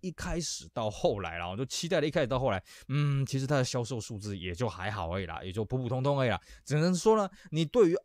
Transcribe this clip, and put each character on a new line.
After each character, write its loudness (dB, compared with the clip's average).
一 -6
开 -6
始 -6
到 -2
后 0
来 -6
啦， -6
就 -4
七 -6
代 2
的 2
一 0
开 0
始 0
到 0
后 0
来， 0
嗯， 0
其 -2
实 -2
它 2
的 4
销 -2
售 -6
数 -8
字 -10
是 -4
也 -6
就 -2
还 -6
好 -4
而 -2
已 -6
啦， -10
也 -8
就 -2
普 -4
普 -2
通 -2
通 2
而 2
已 2
啦。 0
只 -2
能 4
说 6
呢， 2
你 2
对 6
于 2